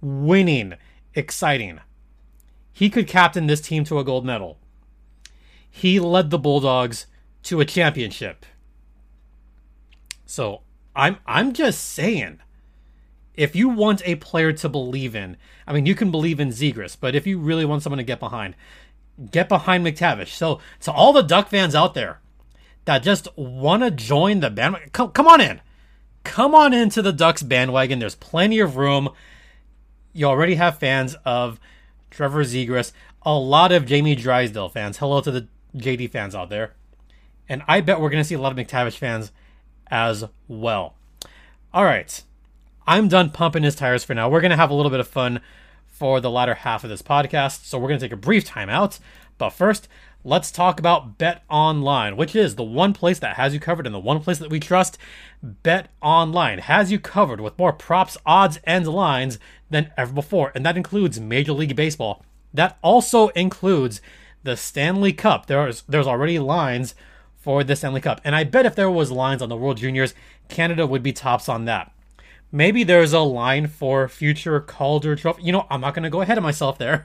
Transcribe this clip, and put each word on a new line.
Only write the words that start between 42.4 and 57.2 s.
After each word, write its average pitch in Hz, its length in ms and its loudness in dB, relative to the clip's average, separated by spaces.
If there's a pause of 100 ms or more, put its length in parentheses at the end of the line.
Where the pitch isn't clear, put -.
I'm 196 220 4
done 175 220 4
pumping 165 320 -2
his 147 120 2
tires 123 280 0
for - 120 -8
now. 117 160 0
We're 165 100 4
gonna 170 160 2
have 156 140 4
a 143 40 -2
little 147 160 2
bit 131 100 0
of 120 80 -6
fun 123 320 -4 (460)
for 135 340 -2
the 120 100 -2
latter 123 240 0
half 113 300 -6
of 117 60 -12
this 101 120 -12
podcast, 143 640 -2
so 139 120 -8
we're 127 100 -4
gonna 143 120 -2
take 120 120 -8
a 113 40 -8
brief 139 280 2
time 101 260 -10
out. 190 280 -2 (380)
But 107 140 -4
first, 208 380 -2 (340)
let's 143 280 -2
talk 180 280 0
about 156 400 0
Bet 170 320 -4
Online, 143 640 0
which 156 180 -2
is 214 220 0
the 127 60 -8
one 147 320 0
place 180 240 0
that 110 180 -8
has 135 160 0
you 147 80 -6
covered 170 240 -4
and 113 100 -8
the 98 60 -10
one 131 200 -2
place 175 180 -4
that 156 120 -12
we 156 80 -2
trust. 180 380 0 (460)
Bet 160 480 -2 (100)
Online 160 600 2
has 185 300 2
you 202 80 0
covered 139 440 -2